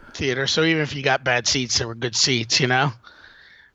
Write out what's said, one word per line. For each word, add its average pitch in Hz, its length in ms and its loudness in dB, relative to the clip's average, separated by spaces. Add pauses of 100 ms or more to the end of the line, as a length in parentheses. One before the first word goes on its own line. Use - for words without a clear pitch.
(140)
theater, 135 320 -2
so 160 180 2
even 160 180 2
if 139 120 -4
you 139 80 -8
got 135 200 2
bad 123 240 0
seats, 127 320 0
they 131 60 -2
were 113 100 -8
good 117 220 -6
seats, 117 440 0
you 139 60 2
know? 131 260 2 (840)